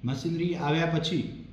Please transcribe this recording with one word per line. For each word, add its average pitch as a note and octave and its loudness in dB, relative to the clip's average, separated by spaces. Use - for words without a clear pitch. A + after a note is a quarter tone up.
મશીનરી E3+ 0
આવ્યા D#3+ 2
પછી D#3+ 0